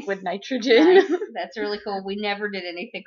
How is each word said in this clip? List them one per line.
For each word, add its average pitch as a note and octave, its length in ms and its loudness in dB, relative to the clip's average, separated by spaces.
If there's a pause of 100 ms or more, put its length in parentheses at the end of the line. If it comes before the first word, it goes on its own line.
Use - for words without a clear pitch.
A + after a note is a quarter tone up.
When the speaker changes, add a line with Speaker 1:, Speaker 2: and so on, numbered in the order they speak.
Speaker 1:
liquid G3 160 -6
nitrogen. A#3 720 2
Speaker 2:
Nice. G4 140 6
<laughs> F4 260 -6
That's F3+ 240 -8
really G#3 240 -4
cool. G3 220 -6
We G3 120 -6
never G#3 340 -4
did F#3 140 -8
anything F3 420 -10